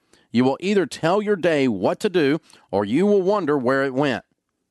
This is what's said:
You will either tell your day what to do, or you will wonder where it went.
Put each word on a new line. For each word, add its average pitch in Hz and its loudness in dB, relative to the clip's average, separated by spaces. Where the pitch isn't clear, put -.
You 120 2
will 131 0
either 190 0
tell 180 -2
your 208 -2
day 147 0
what 113 -2
to 208 -4
do, 165 0
or 101 0
you 135 0
will 208 4
wonder 175 0
where 135 0
it 135 -4
went. 131 -2